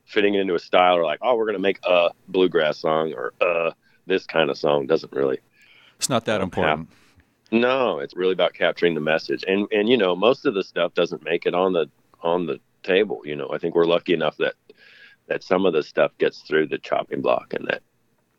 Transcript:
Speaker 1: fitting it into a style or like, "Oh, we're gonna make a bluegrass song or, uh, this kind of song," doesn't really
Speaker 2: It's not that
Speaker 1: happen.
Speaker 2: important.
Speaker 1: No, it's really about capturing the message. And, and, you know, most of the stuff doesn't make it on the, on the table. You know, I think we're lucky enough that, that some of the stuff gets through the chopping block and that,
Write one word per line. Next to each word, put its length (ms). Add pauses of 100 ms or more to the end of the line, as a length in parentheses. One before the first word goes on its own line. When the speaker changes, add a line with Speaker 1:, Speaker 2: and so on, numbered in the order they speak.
Speaker 1:
fitting 300
it 60
into 140
a 40
style 360
or 80
like, 180
"Oh, 140
we're 100
gonna 140
make 260
a 260 (180)
bluegrass 500
song 340
or, 280
uh, 300 (340)
this 200
kind 240
of 80
song," 300
doesn't 240
really 280 (580)
Speaker 2:
It's 120
not 160
that 140
Speaker 1:
happen. 60
Speaker 2:
important. 440 (640)
Speaker 1:
No, 480
it's 160
really 180
about 200
capturing 400
the 80
message. 460
And, 240
and, 160
you 100
know, 180
most 300
of 80
the 100
stuff 300
doesn't 300
make 220
it 100
on 180
the, 160 (320)
on 240
the 140 (240)
table. 400
You 140
know, 160
I 40
think 160
we're 120
lucky 280
enough 240
that, 180 (720)
that 160
some 220
of 80
the 100
stuff 340
gets 240
through 260
the 100
chopping 440
block 320
and 140
that, 140 (580)